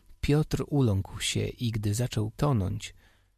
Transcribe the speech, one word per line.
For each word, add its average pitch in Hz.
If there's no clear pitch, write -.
Piotr 147
uląkł 107
się 104
i 117
gdy 107
zaczął 110
tonąć, 110